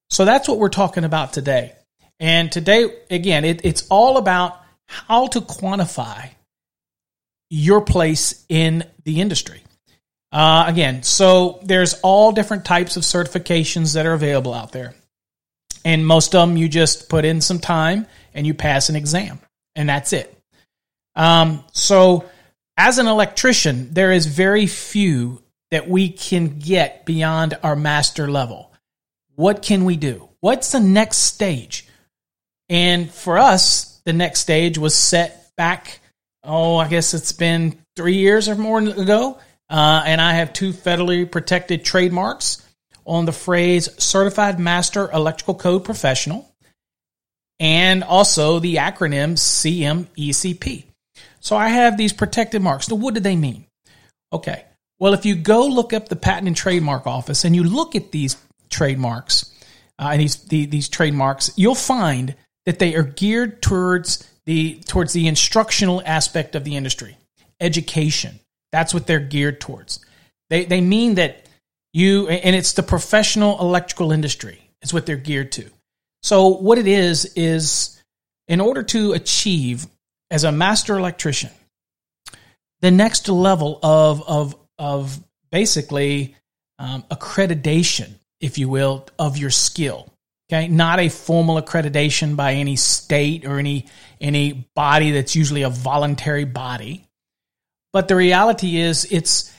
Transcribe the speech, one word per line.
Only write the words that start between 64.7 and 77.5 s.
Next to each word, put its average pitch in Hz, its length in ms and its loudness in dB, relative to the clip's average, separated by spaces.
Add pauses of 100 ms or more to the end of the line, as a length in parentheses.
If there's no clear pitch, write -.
towards 175 260 -2
the 165 140 0
instructional 185 800 0
aspect 156 500 -2
of 139 80 -8
the 147 120 -8
industry, 123 420 -8 (420)
education. 160 800 -2 (320)
That's 170 220 0
what 170 140 -4
they're 160 120 0
geared 143 400 -4
towards. - 400 -14 (500)
They, 175 160 -2
they 180 160 0
mean 214 340 2
that 165 320 -2 (460)
you, 196 340 2
and 180 280 2
it's - 180 -2
the 185 100 -2
professional 208 760 0
electrical 175 520 -2
industry 151 500 -4 (200)
is 131 120 -8
what 165 120 -4
they're 156 100 -4
geared 135 380 -6
to. - 160 -12 (520)
So 190 280 6
what 190 280 4
it 214 100 0
is, 180 480 2
is 160 680 -2 (440)